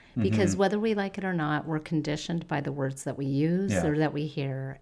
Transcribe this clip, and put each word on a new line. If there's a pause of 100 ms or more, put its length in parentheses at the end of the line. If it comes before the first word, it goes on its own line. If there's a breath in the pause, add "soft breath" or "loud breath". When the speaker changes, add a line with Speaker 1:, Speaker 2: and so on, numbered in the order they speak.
(160 loud breath)
Speaker 1:
Because
Speaker 2:
Mm-hmm.
Speaker 1:
whether
we
like
it
or
not,
we're
conditioned
by
the
words
that
we
use
Speaker 2:
Yeah.
Speaker 1:
or
that
we
hear.